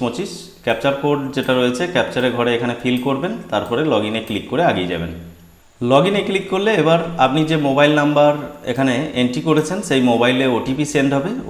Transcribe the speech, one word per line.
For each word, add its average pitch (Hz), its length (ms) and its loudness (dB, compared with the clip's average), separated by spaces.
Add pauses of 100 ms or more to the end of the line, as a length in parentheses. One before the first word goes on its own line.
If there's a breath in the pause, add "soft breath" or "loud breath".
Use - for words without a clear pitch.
পঁচিশ। 120 280 -4 (340)
ক্যাপচার 135 380 0
কোড 143 160 2 (180)
যেটা 131 240 0
রয়েছে 123 220 0 (120)
ক্যাপচারের 123 440 0
ঘরে 120 180 0
এখানে 120 260 -4
ফিল 127 140 0 (100)
করবেন, 143 260 -2 (200)
তারপরে 110 300 -2 (100)
log 107 160 2
in-এ 110 200 -4
ক্লিক 98 220 -4
করে 135 200 0
এগিয়ে 92 220 -2
যাবেন। 85 200 -6 (760)
log 143 200 6
in-এ 202 180 0
ক্লিক 196 240 -2
করলে 202 180 0 (120)
এবার 165 180 4 (240)
আপনি 135 160 2 (100)
যে 160 60 2 (120)
মোবাইল 147 320 4
নাম্বার 147 320 4 (400)
এখানে 131 220 0 (260)
এন্ট্রি 123 280 0
করেছেন 151 300 2 (100)
সেই 131 220 2
মোবাইলে 123 340 2 (120)
ওটিপি 131 360 -2
সেন্ড 139 240 2
হবে, 147 140 -2 (200)